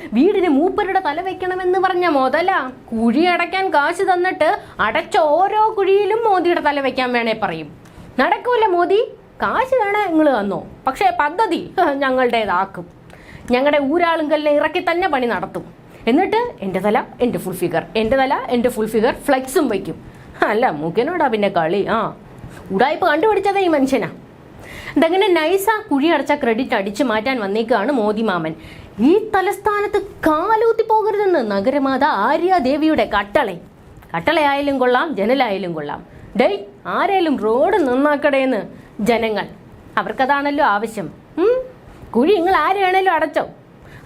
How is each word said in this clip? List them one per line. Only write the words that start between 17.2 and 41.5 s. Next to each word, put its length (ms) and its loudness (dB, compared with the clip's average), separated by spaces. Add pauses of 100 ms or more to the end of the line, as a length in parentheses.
എൻ്റെ 180 -2
ഫുൾ 140 -8
ഫിഗർ, 320 -2 (100)
എൻ്റെ 220 0
തല, 220 0 (100)
എൻ്റെ 200 0
ഫുൾ 160 -4
ഫിഗർ 280 0
ഫ്ലെക്സും 540 0
വയ്ക്കും." 460 -6 (340)
അല്ല, 220 2
മുഖ്യനോടാ 580 -2
പിന്നെ 220 0
കളി. 420 0
ആ, 240 -2 (560)
ഉടായ്പ 340 0
കണ്ടുപിടിച്ചതേ 560 2
ഈ 60 2
മനുഷ്യനാ. 440 0 (840)
ഇതങ്ങനെ 300 2
നൈസാ 540 2 (100)
കുഴി 160 2
അടച്ച 240 0
ക്രെഡിറ്റ് 440 0
അടിച്ചു 280 -2
മാറ്റാൻ 360 -2
വന്നേക്കാണ് 520 0
മോദി 300 0
മാമൻ. 340 -2 (440)
ഈ 360 4
തലസ്ഥാനത്ത് 680 0 (260)
കാലൂത്തി 640 2
പോകരുതെന്ന് 600 0
നഗരമാത 520 0
ആര്യാദേവിയുടെ 1080 2 (100)
കട്ടളെ. 380 -2 (580)
കട്ടളയായാലും 640 0
കൊള്ളാം, 360 2
ജനലായാലും 580 0
കൊള്ളാം. 320 -8 (360)
"ഡേയ്, 180 2 (260)
ആരേലും 540 0
റോഡ് 380 2
നന്നാക്കടേന്ന്" 840 2 (380)
ജനങ്ങൾ. 480 0 (500)
അവർക്കതാണല്ലോ 680 0
ആവശ്യം. 460 -2 (260)
ഉം? 260 2 (480)